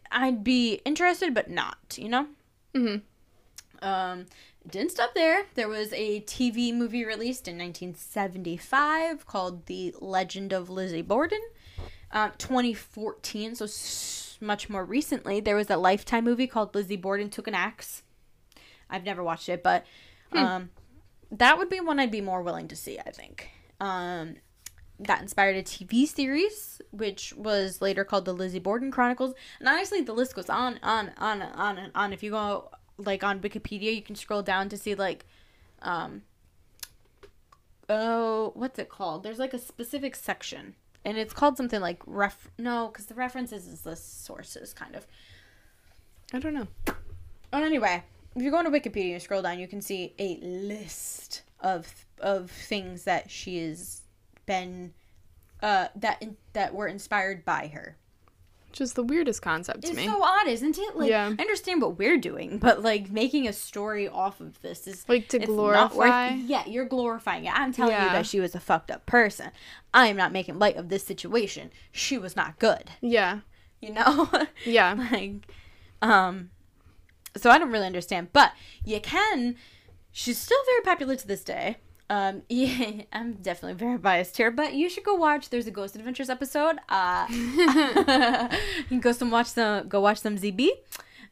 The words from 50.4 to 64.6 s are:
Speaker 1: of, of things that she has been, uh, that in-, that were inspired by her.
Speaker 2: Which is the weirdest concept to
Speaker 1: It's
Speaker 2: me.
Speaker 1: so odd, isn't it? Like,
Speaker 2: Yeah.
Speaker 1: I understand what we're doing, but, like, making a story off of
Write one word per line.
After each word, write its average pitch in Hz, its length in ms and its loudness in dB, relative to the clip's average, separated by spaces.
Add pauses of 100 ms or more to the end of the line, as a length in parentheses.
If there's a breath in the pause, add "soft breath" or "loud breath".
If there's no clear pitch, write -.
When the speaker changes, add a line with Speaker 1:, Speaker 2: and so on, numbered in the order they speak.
Speaker 1:
of, 180 460 -4 (140)
of 190 320 -2
things 185 540 -8
that 180 260 -2
she 180 260 -8 (100)
has 170 340 -12 (440)
been, 180 480 -6 (680)
uh, 196 320 2
that 208 260 -4
in-, 214 160 -14 (160)
that 202 220 -2
were 202 120 -4
inspired 190 580 -2
by 147 220 0
her. - 300 -16 (720)
Speaker 2:
Which - 100 -16
is 262 140 -2
the 247 100 -2
weirdest 277 380 0
concept 165 400 -4
to 330 80 -4
Speaker 1:
It's 339 80 -4
Speaker 2:
me. 180 80 -2
Speaker 1:
so 415 180 2
odd, 370 240 4
isn't 269 300 0
it? 403 180 -6
Like, - 140 2
Speaker 2:
Yeah. 214 160 4
Speaker 1:
I 214 160 -2
understand 370 400 0
what 165 160 0
we're 277 200 4
doing, 190 400 -4
but, 220 240 6
like, 214 300 0
making 254 340 0
a 208 60 -2
story 208 560 -6
off 196 320 -4
of 156 220 -18